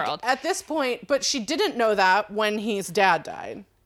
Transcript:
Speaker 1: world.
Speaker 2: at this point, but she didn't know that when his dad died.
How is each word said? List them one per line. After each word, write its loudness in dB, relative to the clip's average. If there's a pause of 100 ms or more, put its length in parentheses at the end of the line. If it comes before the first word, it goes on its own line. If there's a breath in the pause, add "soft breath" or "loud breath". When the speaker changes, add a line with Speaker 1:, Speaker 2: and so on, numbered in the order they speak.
Speaker 1:
world. -4
Speaker 2:
at 0
this -2
point, -4
but 0
she -2
didn't -2
know 2
that 4
when 0
his -4
dad 4
died. -12 (220)